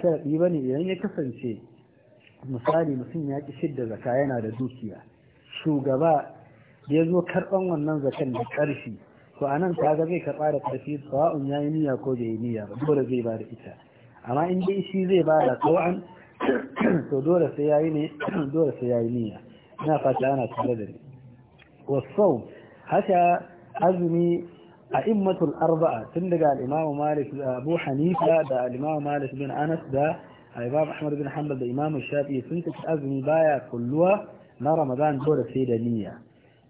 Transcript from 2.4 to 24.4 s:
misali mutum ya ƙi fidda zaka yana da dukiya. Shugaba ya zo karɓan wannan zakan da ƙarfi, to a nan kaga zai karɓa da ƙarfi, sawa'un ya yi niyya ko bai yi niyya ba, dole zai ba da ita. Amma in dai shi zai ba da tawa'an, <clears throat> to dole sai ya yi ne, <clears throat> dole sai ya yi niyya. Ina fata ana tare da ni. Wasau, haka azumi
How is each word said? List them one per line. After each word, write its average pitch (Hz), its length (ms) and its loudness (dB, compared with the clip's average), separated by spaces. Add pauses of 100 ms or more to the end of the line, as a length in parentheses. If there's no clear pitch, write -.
misali 147 480 0
mutum 143 340 -6
ya 139 100 -4
ƙi 143 140 -12
fidda 127 340 -4
zaka 113 300 -6
yana 135 240 0
da 110 80 -4
dukiya. 110 520 -8 (640)
Shugaba 143 680 2 (540)
ya 156 180 4
zo 175 160 2
karɓan 185 480 0
wannan 151 320 -2
zakan 135 320 -2
da 117 100 -2 (120)
ƙarfi, 127 420 -4 (400)
to 143 80 -4
a 139 140 0
nan 180 160 0
kaga 160 300 2
zai 165 160 -2
karɓa 151 300 -2
da 147 80 4
ƙarfi, 135 400 -6 (100)
sawa'un 147 380 2
ya 143 120 -2
yi 147 100 0
niyya 151 320 0
ko 135 140 -2
bai 120 80 -2
yi 113 140 -4
niyya 110 300 -4
ba, 101 80 -12 (100)
dole 143 200 4
zai 123 160 0
ba 113 160 -2
da 110 80 -8
ita. - 280 -16 (520)
Amma 143 240 0
in 185 160 0
dai 196 160 0 (100)
shi 190 140 0
zai 180 180 6
ba 156 220 4
da 127 140 2
tawa'an, 170 440 2 (360)
<clears throat> 190 720 0
to 135 120 0
dole 160 340 4
sai 147 120 -2
ya 151 120 6
yi 160 120 2
ne, 156 200 -2 (200)
<clears throat> 151 200 -2
dole 151 280 2
sai 127 80 -2
ya 120 120 2
yi 117 100 0
niyya. 113 300 -4 (460)
Ina 151 140 2
fata 131 340 2
ana 131 140 -2
tare 127 280 -2
da 110 80 -6
ni. 85 160 -14 (880)
Wasau, 139 600 2 (360)
haka 175 600 4 (360)
azumi 175 640 2 (480)